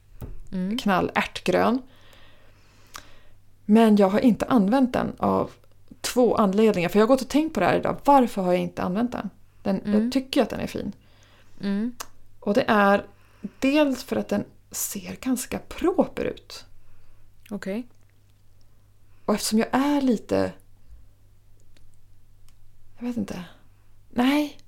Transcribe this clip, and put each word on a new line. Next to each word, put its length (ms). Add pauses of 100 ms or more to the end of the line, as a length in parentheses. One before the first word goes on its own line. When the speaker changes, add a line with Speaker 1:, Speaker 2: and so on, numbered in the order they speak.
(520)
Speaker 1:
Mm. 260
Speaker 2:
Knallärtgrön. 1040 (1800)
Men 300
jag 140
har 100
inte 260
använt 480
den 240
av 340 (500)
två 340
anledningar. 540
För 100
jag 60
har 20
gått 140
och 80
tänkt 240
på 60
det 60
här 140
idag. 240
Varför 380
har 120
jag 80
inte 220
använt 280
den? 180 (340)
Den, 180
Speaker 1:
Mm. 220
Speaker 2:
jag 80
tycker 300
att 80
den 100
är 80
fin. 240 (720)
Speaker 1:
Mm. 340 (440)
Speaker 2:
Och 140
det 140
är 380 (540)
dels 440
för 120
att 120
den 160 (320)
ser 460
ganska 380
proper 680
ut. 400 (840)
Speaker 1:
Okej. 380 (1400)
Speaker 2:
Och 80
eftersom 260
jag 120
är 300
lite, 500 (2500)
jag 80
vet 100
inte. 260 (640)
Nej, 480 (100)